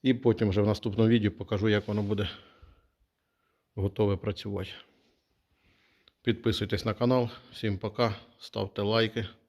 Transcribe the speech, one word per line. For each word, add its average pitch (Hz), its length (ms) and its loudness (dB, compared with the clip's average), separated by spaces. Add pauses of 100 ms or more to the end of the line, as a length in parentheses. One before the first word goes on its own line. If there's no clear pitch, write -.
І 131 120 4
потім 113 340 2
вже 98 140 2
в 101 40 4
наступному 107 420 2
відео 107 220 4
покажу, 101 380 -2
як 104 200 2
воно 104 140 -2
буде 101 260 -2 (1500)
готове 101 420 0
працювати. 98 540 -8 (1500)
Підписуйтесь 104 640 -2
на 110 100 -2
канал, 123 360 0 (220)
всім 101 260 -4
пока, 110 360 -2 (240)
ставте - 440 -6
лайки 110 460 0 (200)